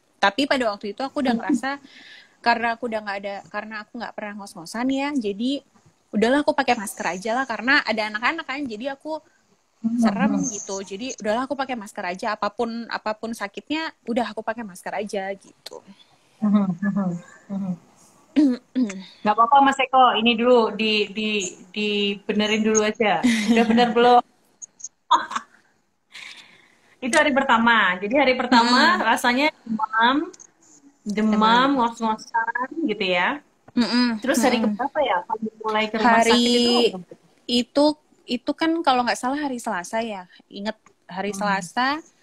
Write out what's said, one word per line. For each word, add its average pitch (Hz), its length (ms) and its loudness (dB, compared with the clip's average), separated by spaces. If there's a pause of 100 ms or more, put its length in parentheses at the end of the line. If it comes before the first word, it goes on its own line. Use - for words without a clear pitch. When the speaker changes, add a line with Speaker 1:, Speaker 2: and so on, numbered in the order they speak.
(200)
Speaker 1:
Tapi 262 300 0
pada 254 240 0
waktu 208 240 -10
itu - 80 -10
aku 285 160 -6
udah 254 140 2
Speaker 2:
Mhm. 226 40 -4
Speaker 1:
ngerasa, 277 380 -2 (680)
karena 233 320 2
aku 247 140 -8
udah 220 140 -4
nggak 202 200 -6
ada, 202 100 -6 (160)
karena 214 240 -10 (100)
aku - 160 -18
nggak 190 160 -10
pernah 208 240 -10
ngos-ngosan 202 500 -8
ya, 277 240 -2
jadi 233 460 -4 (540)
udahlah 240 300 4
aku 302 120 2
pakai 262 220 2
masker 202 280 -8 (120)
aja 220 180 -6
lah, 262 120 -2
karena 254 360 4
ada 214 260 -2
anak-anak 262 360 -4
kan, 277 180 -8
jadi 247 320 -8
aku 302 220 -10 (800)
serem 214 400 2
Speaker 2:
Mhm. 277 140 -4
Speaker 1:
gitu. 196 300 -8
Jadi 202 380 -10
udahlah 220 280 -2
aku 285 100 -6
pakai 262 200 -6
masker 202 280 -12
aja, 185 200 -6 (100)
apapun, 226 540 -6
apapun 220 460 -8
sakitnya, 294 540 -6 (180)
udah 226 260 -2
aku 220 100 -8
pakai 226 220 -6
masker 180 300 -12
aja 196 400 -6
gitu. - 460 -20 (580)
Speaker 2:
Mhm, 202 260 2 (140)
mhm, 190 380 -2 (300)
mhm. 190 240 -6 (1500)
Nggak 214 160 0
apa-apa, 233 240 6
Mas 277 180 6
Eko. 254 380 4
Ini 226 200 2
dulu 226 380 4
di, 214 380 0
di, 214 180 -4 (420)
dibenerin 208 920 -2
dulu 220 180 2
aja. 208 420 0
Udah 226 440 2
bener 233 240 4
belum? 240 300 6 (880)
<laughs> - 380 0 (1500)
Itu 254 160 -2
hari 302 160 6
pertama. 233 640 4
Jadi 202 240 -6
hari 262 160 4
pertama 254 640 4
Speaker 1:
Mm-mm. 226 80 -2
Speaker 2:
rasanya 247 400 2 (160)
demam, 233 540 0 (840)
demam, 214 320 -2
Speaker 1:
Demam. 226 360 4 (120)
Speaker 2:
ngos-ngosan 233 880 -4 (160)
gitu 208 240 -4
ya. 185 320 0 (320)
Speaker 1:
Mm-mm. 240 480 0
Speaker 2:
Terus 254 240 0
hari 240 160 2
Speaker 1:
Mm-mm. 220 80 0
Speaker 2:
keberapa 247 320 -4
ya? 220 240 0
Pas 220 160 -8 (240)
mulai 220 240 -2
ke 214 80 -6
rumah 233 240 4
Speaker 1:
Hari 226 80 4
Speaker 2:
sakit 240 240 4
itu? 240 480 2 (480)
Speaker 1:
itu, 247 380 2 (420)
itu 247 240 -4
kan 330 200 0 (120)
kalau 247 240 2
nggak 208 80 0
salah 269 240 -4
hari 269 180 -4
Selasa 226 460 -6
ya. 196 240 -10 (240)
Ingat 202 240 -8 (320)
hari 190 240 -6
Speaker 2:
Hmm. 196 80 -10
Speaker 1:
Selasa. 208 640 -2 (200)